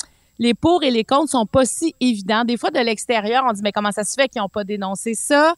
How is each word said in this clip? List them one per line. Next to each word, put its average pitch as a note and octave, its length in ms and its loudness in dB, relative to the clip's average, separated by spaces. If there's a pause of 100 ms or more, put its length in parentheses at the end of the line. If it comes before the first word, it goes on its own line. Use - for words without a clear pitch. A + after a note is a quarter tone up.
(380)
les A#3 160 2
pour E4 280 2
et C#4+ 80 2
les A3+ 140 0
contre C#4+ 260 0
sont A#3 160 0
pas C4 180 2
si - 360 -2
évidents. A3 440 0
Des A#3+ 120 0
fois, F#4 140 -4
de D4+ 100 0
l'extérieur, A#3 680 0
on A#3 40 2
dit, « G3 120 -6
Mais G3+ 80 0
comment G#3 200 -2
ça G#3+ 120 -4
se - 100 -6
fait C4+ 140 2
qu'ils A3+ 140 -6
ont G3 60 -4
pas G#3 160 -6
dénoncé G3 500 -6
ça ? » D4+ 440 2